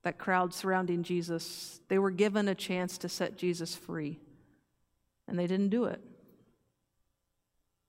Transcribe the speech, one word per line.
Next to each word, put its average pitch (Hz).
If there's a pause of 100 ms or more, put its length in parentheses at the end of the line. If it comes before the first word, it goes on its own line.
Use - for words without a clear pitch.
That 175
crowd 185
surrounding 185
Jesus, 170
they 190
were 196
given 208
a 196
chance 180
to 180
set 190
Jesus 170
free, 160 (1040)
and -
they 175
didn't 190
do 226
it. - (1900)